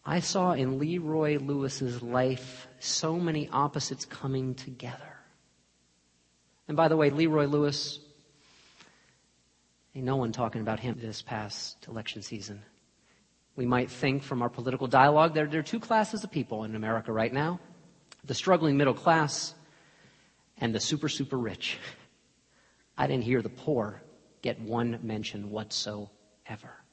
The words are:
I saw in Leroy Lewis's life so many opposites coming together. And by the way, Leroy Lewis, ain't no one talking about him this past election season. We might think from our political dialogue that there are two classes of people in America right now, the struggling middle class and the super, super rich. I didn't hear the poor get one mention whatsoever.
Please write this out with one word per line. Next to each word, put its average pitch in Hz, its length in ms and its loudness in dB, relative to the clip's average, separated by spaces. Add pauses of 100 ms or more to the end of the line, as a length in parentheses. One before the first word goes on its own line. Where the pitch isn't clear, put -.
I 175 160 0
saw 180 320 2
in 131 260 0
Leroy 156 580 0
Lewis's 135 640 -2
life 127 680 -2 (120)
so 165 400 -2
many 156 300 0
opposites 139 560 -2
coming 131 500 -4
together. - 640 -14 (1500)
And 151 80 0
by 165 100 6
the 160 80 6
way, 147 140 6
Leroy 151 380 4
Lewis, 143 520 0 (2000)
ain't 131 100 -8
no 135 100 0
one 120 160 0
talking 113 300 -4
about 110 180 -2
him 117 200 -4
this 113 240 -10
past - 640 -10
election 110 340 -10
season. 101 400 -12 (920)
We 127 100 -2
might 123 240 2
think 139 320 0
from 123 220 -2
our 120 60 0
political 127 360 -4
dialogue 147 480 8
that 151 160 2
there 156 120 -2
are - 20 -6
two 226 160 -4
classes 220 440 0
of 196 60 -10
people 113 360 -4
in 110 100 -6
America 110 360 -2
right 113 220 0
now, 156 260 -2 (640)
the 135 120 -6
struggling 160 420 4
middle 139 160 6
class 160 640 2 (1000)
and 117 160 -2
the 110 60 -2
super, 151 300 -2
super 135 260 -4
rich. 110 440 -6 (1160)
I 139 120 0
didn't 131 160 0
hear 120 180 2
the 110 80 -6
poor 110 540 -4 (400)
get 117 180 -6
one 117 400 -2
mention 107 480 -8
whatsoever. - 1300 -10 (180)